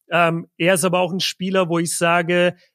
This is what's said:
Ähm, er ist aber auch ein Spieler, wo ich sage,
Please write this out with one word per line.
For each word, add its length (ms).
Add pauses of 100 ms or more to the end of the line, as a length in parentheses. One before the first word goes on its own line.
(100)
Ähm, 380 (100)
er 160
ist 100
aber 140
auch 140
ein 80
Spieler, 480
wo 100
ich 180
sage, 600 (180)